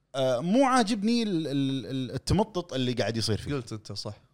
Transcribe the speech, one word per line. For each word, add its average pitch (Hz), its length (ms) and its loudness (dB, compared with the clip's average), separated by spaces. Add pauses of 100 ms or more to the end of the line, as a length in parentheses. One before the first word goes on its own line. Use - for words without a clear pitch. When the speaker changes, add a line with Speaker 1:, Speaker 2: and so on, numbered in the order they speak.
(140)
Speaker 1:
آه، 131 260 2
مو 208 240 4
عاجبني 233 580 2
ال-، 170 240 -2
ال-، 135 400 -2
ال-، 123 280 -6
التمطط 170 580 0
اللي 127 200 0
قاعد 117 240 0
يصير 107 220 0
فيه. - 160 -6
Speaker 2:
قلت 127 180 -8
انت، 107 200 -12
صح. 104 220 -10 (200)